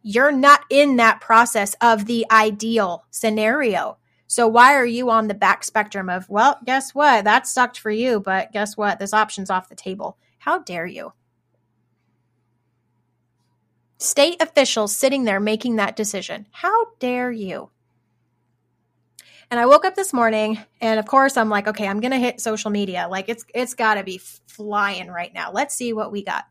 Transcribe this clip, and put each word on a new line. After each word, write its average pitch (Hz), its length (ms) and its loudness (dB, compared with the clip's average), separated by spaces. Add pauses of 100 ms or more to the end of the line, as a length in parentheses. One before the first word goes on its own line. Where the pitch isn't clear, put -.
You're 240 300 2
not 285 360 6
in 277 280 4
that 226 260 2
process 226 580 2
of 220 280 2
the 233 240 -2
ideal 214 800 0
scenario. 220 880 -2 (260)
So 240 220 0
why 240 260 8
are 262 120 2
you 240 260 -2
on 220 160 2
the 202 80 -4
back 196 280 0
spectrum 202 460 -4
of, 185 180 -8
"Well, 226 380 2
guess 262 300 -4
what? 262 300 4
That 226 200 2
sucked 247 320 -2
for 214 140 -6
you, 226 280 0
but 190 320 -4
guess 208 240 -6
what? 202 220 -4
This 196 160 -8
option's 208 380 -2
off 185 180 -4
the - 60 -20
table." - 420 -12 (220)
How 330 180 -2
dare 175 300 -10
you? 82 260 -14 (2750)
State 320 420 0
officials 247 540 0
sitting 262 300 0
there 196 140 0
making 220 360 -2
that 214 200 -2
decision. 202 540 -8
How 440 360 -2 (120)
dare 247 320 -4
you? 202 400 -10 (1800)
And 240 80 -2
I 240 60 2
woke 294 180 8
up 370 120 -2
this 381 180 -4
morning 220 500 0 (160)
and 220 180 0
of 214 80 -4
course 269 300 2
I'm 220 140 0
like, 202 180 -2
"Okay, 214 180 -4
I'm 196 140 -4
gonna 262 180 -2
hit 240 220 -2
social 214 320 -6
media. 185 400 -4
Like 190 160 -6
it's, 233 160 -8 (100)
it's 247 200 -6
gotta 214 280 0
be 185 160 -10 (300)
flying 202 640 -6
right 175 240 -10
now. 175 180 -10
Let's 262 240 -4
see 240 160 -6
what 214 180 -6
we 202 140 -8
got." 170 280 -8